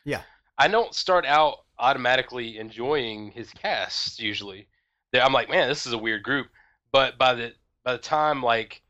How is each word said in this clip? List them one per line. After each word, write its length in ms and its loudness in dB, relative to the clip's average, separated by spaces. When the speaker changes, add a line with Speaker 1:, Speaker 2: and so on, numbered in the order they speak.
Speaker 1:
Yeah. 180 -6
Speaker 2:
I 100 6
don't 260 2
start 320 2
out 300 4
automatically 800 0
enjoying 720 -6
his 180 -14
cast, 680 -6
usually. 480 -8
They, 100 2
I'm 120 4
like, 180 2
"Man, 180 2
this 180 -4
is 60 -6
a 60 -4
weird 240 -4
group." 240 -4
But 260 2
by 160 4
the, 180 -8
by 80 -2
the 60 -4
time, 420 0
like, 500 -2